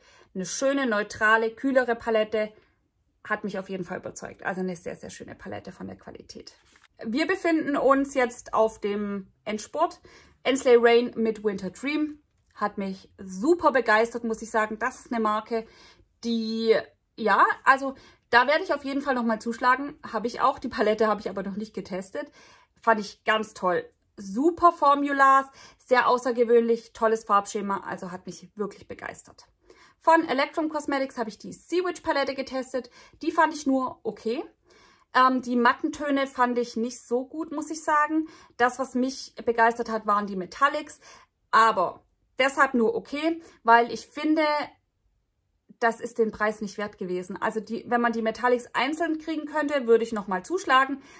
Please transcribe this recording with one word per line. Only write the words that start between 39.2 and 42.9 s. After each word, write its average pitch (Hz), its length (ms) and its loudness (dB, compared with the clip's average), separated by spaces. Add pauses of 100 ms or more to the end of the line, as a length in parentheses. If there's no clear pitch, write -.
begeistert 233 440 2
hat, 220 180 -4
waren 208 200 0
die 196 80 -8
Metallics. 294 640 -2 (520)
Aber 208 520 2 (340)
deshalb 269 360 2
nur 233 220 2